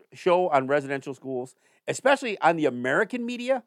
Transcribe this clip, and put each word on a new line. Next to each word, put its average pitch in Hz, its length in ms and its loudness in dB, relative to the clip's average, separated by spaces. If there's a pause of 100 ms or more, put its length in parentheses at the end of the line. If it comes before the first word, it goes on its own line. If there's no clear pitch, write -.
(120)
show 180 360 2
on 135 180 2
residential 139 480 -2
schools, 131 400 -10 (320)
especially 247 540 0
on 170 160 4
the 156 100 2
American 147 580 -2
media 247 420 -4